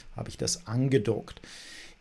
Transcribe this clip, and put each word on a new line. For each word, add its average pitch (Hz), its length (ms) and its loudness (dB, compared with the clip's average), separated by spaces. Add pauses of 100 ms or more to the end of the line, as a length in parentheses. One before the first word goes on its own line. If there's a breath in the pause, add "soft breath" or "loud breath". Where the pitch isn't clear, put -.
(160 loud breath)
habe 113 140 -6
ich - 80 -12
das - 280 0
angedockt. 120 760 2 (580 loud breath)